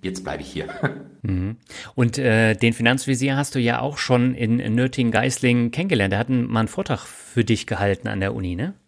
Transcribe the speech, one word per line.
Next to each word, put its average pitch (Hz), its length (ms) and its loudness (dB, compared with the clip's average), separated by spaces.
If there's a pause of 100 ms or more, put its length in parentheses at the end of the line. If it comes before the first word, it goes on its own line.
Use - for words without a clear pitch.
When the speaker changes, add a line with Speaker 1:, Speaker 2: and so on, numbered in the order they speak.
Speaker 1:
jetzt 92 220 -8
bleib 73 160 -6
ich 71 80 -10
hier. - 220 -6
<laughs> - 80 -12 (460)
Speaker 2:
Mhm. 95 340 -4 (360)
Und, 120 240 2
äh, 113 380 4
den 117 180 2
Finanzvisier 131 640 0
hast 143 160 -2
du 135 60 0
ja 120 200 2
auch 139 200 -4
schon 123 340 2
in, 117 260 0
in 110 140 -2
Nürtingen-Geisling 120 960 2
kennengelernt. 120 440 2
Der 101 40 2
hat 113 120 0
einen, 123 200 0
mal 113 120 2
einen 110 60 2
Vortrag - 380 -4
für - 380 -4
dich 107 240 0
gehalten 101 400 0
an 104 140 -2
der 98 120 -2
Uni, 92 220 -4
ne? 151 180 -4 (140)